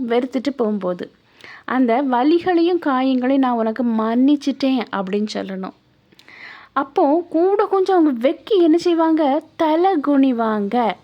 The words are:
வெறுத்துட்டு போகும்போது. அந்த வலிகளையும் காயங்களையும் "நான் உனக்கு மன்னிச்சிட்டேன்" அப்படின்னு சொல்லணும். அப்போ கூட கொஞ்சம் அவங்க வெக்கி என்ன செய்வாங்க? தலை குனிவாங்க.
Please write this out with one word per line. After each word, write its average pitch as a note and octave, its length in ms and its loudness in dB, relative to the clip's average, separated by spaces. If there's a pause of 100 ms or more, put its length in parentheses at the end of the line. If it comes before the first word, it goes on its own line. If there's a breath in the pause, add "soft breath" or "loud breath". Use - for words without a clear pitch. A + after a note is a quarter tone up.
வெறுத்துட்டு B3 480 -2
போகும்போது. F#3+ 560 -4 (540 loud breath)
அந்த B3 380 0
வலிகளையும் E4+ 760 2
காயங்களையும் C4 580 0
"நான் B3 200 0
உனக்கு A3 280 -2
மன்னிச்சிட்டேன்" B3+ 1080 0
அப்படின்னு G3 420 -4
சொல்லணும். F#3+ 400 -8 (1000 loud breath)
அப்போ D4+ 560 0
கூட G4 360 2
கொஞ்சம் F#4+ 340 2
அவங்க C4+ 300 2
வெக்கி F#4 320 0
என்ன E4 160 4
செய்வாங்க? D#4+ 680 0 (120)
தலை E4 360 2 (160)
குனிவாங்க. A#3 840 0 (100)